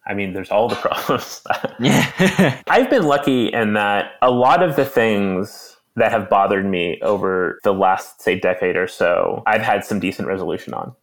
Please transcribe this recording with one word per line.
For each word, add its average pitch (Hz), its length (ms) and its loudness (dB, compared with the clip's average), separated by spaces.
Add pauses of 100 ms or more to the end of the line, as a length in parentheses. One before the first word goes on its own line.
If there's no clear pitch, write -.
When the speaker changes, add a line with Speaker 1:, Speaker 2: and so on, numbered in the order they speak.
Speaker 1:
I 107 60 -8
mean, 98 220 -6
there's 95 160 -8
all 107 180 2
the 107 80 -4
<laughs> - 100 -6
problems. - 560 -4 (380)
Speaker 2:
Yeah. 139 840 2
<laughs> - 20 -14
Speaker 1:
I've 247 240 2
been 240 140 2
lucky 139 420 2
in 110 260 0
that 101 480 0
a 127 100 4
lot 135 320 4
of 160 140 0
the 139 80 2
things 101 920 0 (200)
that 110 160 2
have 107 160 0
bothered 98 380 2
me 90 340 -2
over 95 640 -2
the 101 80 2
last, 95 480 0
say, 95 180 -2
decade 90 380 -2
or 90 100 -2
so, 87 600 0
I've 110 160 0
had 107 200 0
some 107 160 -4
decent 95 300 -6
resolution 90 460 -6
on. - 280 -10